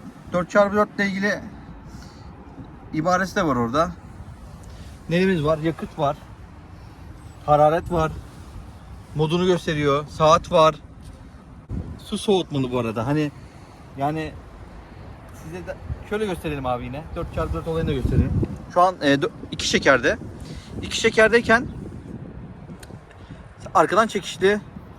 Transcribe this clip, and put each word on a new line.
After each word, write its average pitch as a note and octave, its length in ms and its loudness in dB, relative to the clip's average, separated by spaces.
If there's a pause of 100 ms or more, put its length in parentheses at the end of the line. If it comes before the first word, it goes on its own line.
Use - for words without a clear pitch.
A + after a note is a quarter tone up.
(340)
dört F3 160 0
çarpı G3+ 260 4
dört G#3 200 4
ile G3+ 120 0
ilgili F#3+ 320 -2 (1500)
ibaresi F3+ 420 2
de F#3+ 100 2
var C#3 100 2
orada. C3+ 360 2 (1160)
Neyimiz F3 340 4
var? D#3 140 2
Yakıt D#3+ 420 -4
var. C#3+ 180 2 (1300)
Hararet D3+ 460 6
var. D#3+ 200 2 (1040)
Modunu D#3+ 300 2
gösteriyor. D3+ 600 2
Saat D#3+ 440 4
var. D#3 240 6 (1200)
Su - 200 -8
soğutmalı D3 540 2
bu B2 80 0
arada. A2+ 280 -2
Hani D3 240 2 (680)
yani D3+ 360 -2 (1080)
size E3+ 240 -10
de F#3+ 80 -8 (340)
şöyle G#3+ 160 0
gösterelim D#3 400 -4
abi B2 180 0
yine. C3 200 -8 (120)
Dört E3 200 -6
çarpı D#3 180 -2
dört D#3+ 140 -4
olayını D#3+ 220 0
da D3+ 40 0
gösterelim. B2+ 380 2 (420)
Şu F3 80 6
an, F#3 200 6
e, C#3+ 120 6
dö-, C#3 160 2 (220)
iki - 160 -6
şekerde. C#3+ 500 4 (640)
İki - 160 -6
şekerdeyken A3+ 720 4 (2000)
arkadan F3 320 6
çekişli. G3+ 540 0 (380)